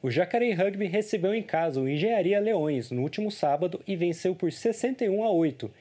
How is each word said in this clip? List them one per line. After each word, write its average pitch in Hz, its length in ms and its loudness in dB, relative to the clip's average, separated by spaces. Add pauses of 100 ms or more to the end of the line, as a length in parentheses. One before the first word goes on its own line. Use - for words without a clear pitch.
O 135 80 -2
Jacareí 190 440 2
Rugby 196 320 0
recebeu 202 500 0
em 220 80 -2
casa 160 380 0
o 131 80 0
Engenharia 196 500 2
Leões 156 500 0
no 123 120 -2
último 208 280 -2
sábado 160 560 -2
e 190 120 -2
venceu 175 360 0
por 170 160 -2
sessenta 247 540 0
e 208 60 2
um 208 160 0
a 220 40 2
oito, 156 400 2 (120)